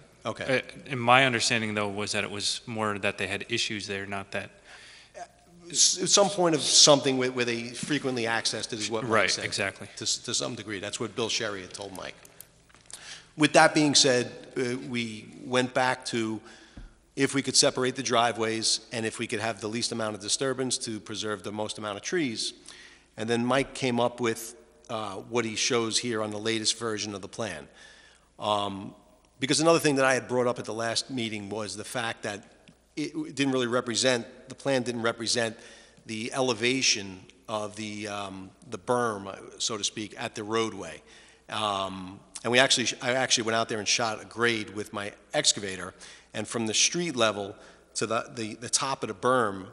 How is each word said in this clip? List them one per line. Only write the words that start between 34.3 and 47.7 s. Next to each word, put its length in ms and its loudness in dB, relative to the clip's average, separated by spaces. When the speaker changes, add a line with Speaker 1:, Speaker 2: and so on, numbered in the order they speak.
Speaker 1:
the 60 -12
plan 280 0
didn't 180 -4
represent 560 0
the 260 -6
elevation 880 0
of 260 -4
the, 320 -8
um, 440 -8
the 80 -8
berm, 480 0
uh, 100 -10
so 200 -2
to 60 -4
speak, 340 -4
at 180 -8
the 80 -6
roadway. 580 -2
Um, 680 -2
and 80 0
we 80 8
actually, 260 6
sh-, 160 -4
I 120 0
actually 320 2
went 100 2
out 120 2
there 120 -4
and 80 -4
shot 340 0
a 40 -14
grade 500 0
with 180 -6
my 180 -6
excavator, 600 -2
and 140 -4
from 200 -2
the 60 -2
street 420 2
level 400 2